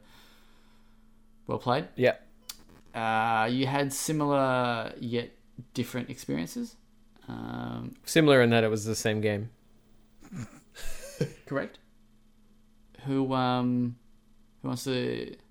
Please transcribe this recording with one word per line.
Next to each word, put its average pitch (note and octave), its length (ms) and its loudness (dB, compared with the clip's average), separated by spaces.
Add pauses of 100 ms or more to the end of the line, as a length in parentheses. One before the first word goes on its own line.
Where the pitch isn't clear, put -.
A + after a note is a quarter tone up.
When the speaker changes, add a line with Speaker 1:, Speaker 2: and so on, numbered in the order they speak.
(1500)
Speaker 1:
Well - 100 -4
Played. C3+ 380 -2
Speaker 2:
Yep. B2 300 2 (680)
Speaker 1:
Uh, A2+ 560 2
you C3 160 0
had C#3 240 0
similar C3 1080 0
yet A#2+ 320 -4 (420)
different B2 360 -4
experiences. D#3+ 680 -6 (520)
Um, A#2+ 680 -10 (100)
Speaker 2:
Similar D3 360 8
in A#2 100 8
that A2+ 120 6
it A2 60 4
was G#2+ 160 0
the A2 100 -2
same G#2+ 240 0
game. G#2 300 0 (2000)
Speaker 1:
Correct. - 340 -6 (1300)
Who, C3+ 280 0
um, B2 640 0 (640)
who C3+ 80 -6
wants B2 160 -6
to B2 500 -4 (160)